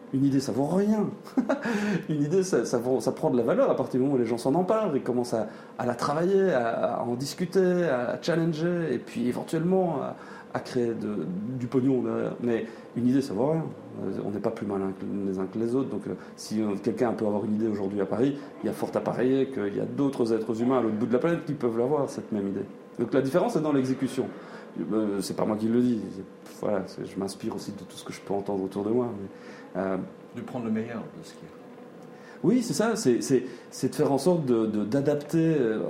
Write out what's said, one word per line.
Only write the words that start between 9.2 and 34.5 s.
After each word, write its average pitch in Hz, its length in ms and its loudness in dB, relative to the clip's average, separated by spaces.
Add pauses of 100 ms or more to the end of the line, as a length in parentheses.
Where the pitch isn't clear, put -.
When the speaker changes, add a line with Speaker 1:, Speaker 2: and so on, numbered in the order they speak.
Speaker 1:
éventuellement 165 760 2
à, - 120 -6 (400)
à 131 60 -2
créer 120 340 0
de, 104 320 -4 (320)
du 120 80 -4
pognon 127 360 4
derrière. 113 400 0
Mais 113 220 2 (320)
une 120 120 4
idée, 131 140 6
ça - 120 -4
vaut 120 160 2
rien. 160 140 2 (400)
Euh, 98 80 -2 (120)
on 101 60 -4
n'est 104 80 -2
pas 113 140 0
plus 107 140 -6
malin 98 320 -2
que 98 60 -8 (240)
les 95 120 -2
uns 95 60 -2
que 95 120 -6
les 117 160 0
autres. 131 160 0
Donc, 101 160 -6
euh, 101 80 -4 (220)
si, 107 260 -2
euh, 101 180 0
quelqu'un 120 320 0
peut 110 140 0
avoir 104 180 0
une 107 120 0
idée 110 100 2
aujourd'hui 104 340 0
à 95 60 0
Paris, 131 320 0 (240)
il - 40 0
y 107 40 0
a - 20 -2
fort - 220 -4
à 104 60 0
parier 123 480 2
qu'il 101 280 -2
y 107 40 -2
a 107 40 0
d'autres 123 480 0
êtres 113 300 0
humains 127 160 4
à 120 40 2
l'autre 110 120 2
bout 107 120 0
de 110 60 0
la 123 60 6
planète 165 260 2
qui 143 100 -2
peuvent 113 220 0
l'avoir, 131 320 2
cette - 220 -8
même 101 180 0
idée. 98 160 -2 (360)
Donc 117 120 -2
la 135 80 4
différence 180 360 2
est 160 40 2
dans 151 120 0
l'exécution. 127 560 0 (640)
Euh, 104 280 2
c'est - 160 -4
pas - 80 0
moi 107 120 2
qui 110 100 0
le 117 140 4
dis. 120 200 4 (160)
C'est, - 440 -14
voilà, 98 260 0
c'est, - 180 -10
je 92 140 -10
m'inspire 98 380 -4
aussi 101 160 -10
de 101 60 -12
tout - 180 -16
ce - 80 -14
que - 80 -10
je - 80 -14
peux - 140 -4
entendre 101 280 -2
autour 98 220 -2
de 107 60 0
moi. 120 180 2 (120)
Mais, - 640 -10
euh, 95 140 0 (400)
Speaker 2:
De 120 40 -10
prendre 123 260 -8
le 110 60 0
meilleur 113 280 -2
de - 240 -14
ce - 80 -18
qu'il - 100 -18
y - 40 -16
a. - 80 -18 (880)
Speaker 1:
Oui, 240 180 4
c'est 143 120 -2
ça. 220 220 2
C'est, 120 260 4
c'est, 123 220 4 (260)
c'est 131 200 -2
de - 40 -10
faire 139 180 2
en 135 60 4
sorte 170 280 4
de, 113 200 4